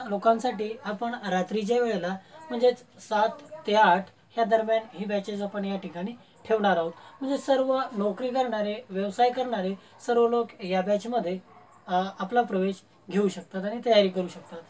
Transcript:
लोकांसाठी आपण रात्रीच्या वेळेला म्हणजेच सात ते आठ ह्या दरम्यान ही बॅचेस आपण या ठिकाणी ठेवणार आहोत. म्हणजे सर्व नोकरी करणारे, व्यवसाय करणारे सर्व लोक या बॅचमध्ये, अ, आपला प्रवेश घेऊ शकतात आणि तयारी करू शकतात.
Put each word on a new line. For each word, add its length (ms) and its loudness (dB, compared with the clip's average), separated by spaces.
लोकांसाठी 760 0
आपण 300 -6
रात्रीच्या 680 0
वेळेला 360 -2
म्हणजेच 360 2
सात 280 2
ते 80 2
आठ 320 6
ह्या 140 0
दरम्यान 360 2
ही 120 -8
बॅचेस 360 -4
आपण 240 -6
या 120 -4
ठिकाणी 360 -8
ठेवणार 320 2
आहोत. 160 -2
म्हणजे 180 -2
सर्व 420 2
नोकरी 320 -2
करणारे, 520 -2
व्यवसाय 400 2
करणारे 440 -2
सर्व 220 4
लोक 360 -2
या 160 0
बॅचमध्ये, 580 -2
अ, 160 2
आपला 240 2
प्रवेश 400 -2
घेऊ 180 2
शकतात 360 -8
आणि 220 -4
तयारी 220 6
करू 200 -4
शकतात. 300 -16